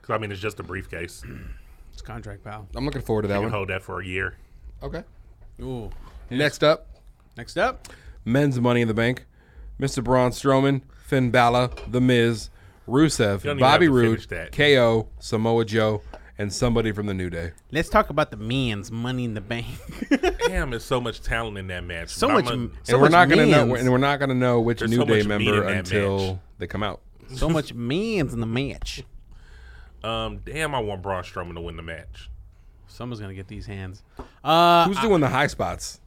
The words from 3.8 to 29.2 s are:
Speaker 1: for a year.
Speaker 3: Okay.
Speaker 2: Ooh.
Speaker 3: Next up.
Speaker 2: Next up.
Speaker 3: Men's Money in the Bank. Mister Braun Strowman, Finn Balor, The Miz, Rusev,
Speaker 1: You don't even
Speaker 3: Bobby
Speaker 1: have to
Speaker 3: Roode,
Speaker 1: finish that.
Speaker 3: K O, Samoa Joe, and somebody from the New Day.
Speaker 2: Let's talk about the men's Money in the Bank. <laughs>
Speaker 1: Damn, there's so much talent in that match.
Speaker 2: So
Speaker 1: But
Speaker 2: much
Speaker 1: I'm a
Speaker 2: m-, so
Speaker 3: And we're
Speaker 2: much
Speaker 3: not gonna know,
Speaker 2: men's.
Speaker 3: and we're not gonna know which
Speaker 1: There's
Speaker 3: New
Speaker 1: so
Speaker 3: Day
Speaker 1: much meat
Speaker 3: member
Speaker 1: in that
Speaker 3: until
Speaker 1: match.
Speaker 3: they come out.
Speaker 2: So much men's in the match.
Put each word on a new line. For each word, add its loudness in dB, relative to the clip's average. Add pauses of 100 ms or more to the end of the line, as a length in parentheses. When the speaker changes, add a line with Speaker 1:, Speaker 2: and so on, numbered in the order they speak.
Speaker 1:
for -10
a -12
year. -4 (460)
Speaker 3:
Okay. -10 (580)
Speaker 2:
Ooh. -8 (400)
Speaker 3:
Next 0
up. 2 (500)
Speaker 2:
Next -12
up. -2 (360)
Speaker 3:
Men's 2
Money 4
in 0
the -2
Bank. 0 (520)
Mister -2
Braun 4
Strowman, 2 (140)
Finn 0
Balor, 4 (180)
The 0
Miz, 4 (380)
Rusev, 4
Speaker 1:
You 6 (120)
don't -10
even -2
Speaker 3:
Bobby 6
Speaker 1:
have 6
to 6
Speaker 3:
Roode, 6 (120)
Speaker 1:
finish -18
that. -10
Speaker 3:
K 6
O, 4 (100)
Samoa 0
Joe, 0 (340)
and -6
somebody 0
from -4
the -4
New -4
Day. -8 (180)
Speaker 2:
Let's -2
talk 2
about -2
the -14
men's -4
Money -4
in -6
the -6
Bank. -8 (440)
<laughs> 0
Speaker 1:
Damn, -2
there's -6
so 0
much -6
talent -4
in -10
that -8
match. -10
Speaker 2:
So 0
Speaker 1:
But 0
Speaker 2:
much -2
Speaker 1:
I'm -2 (100)
a -4
Speaker 2:
m-, -10 (100)
so -2
Speaker 3:
And 6
we're 8
Speaker 2:
much 6
Speaker 3:
not 8
gonna 6
know, 6
Speaker 2:
men's. 0
Speaker 3:
and 4
we're 4
not 2
gonna 0
know 4
which 2
Speaker 1:
There's -2
Speaker 3:
New 2
Speaker 1:
so 4
Speaker 3:
Day 4
Speaker 1:
much 2 (120)
meat 0
Speaker 3:
member 4
Speaker 1:
in 0
that 0
Speaker 3:
until 0 (160)
Speaker 1:
match. -8 (200)
Speaker 3:
they -8
come -6
out. -6 (340)
Speaker 2:
So 0
much 0
men's -2
in -6
the -2
match. -6 (1000)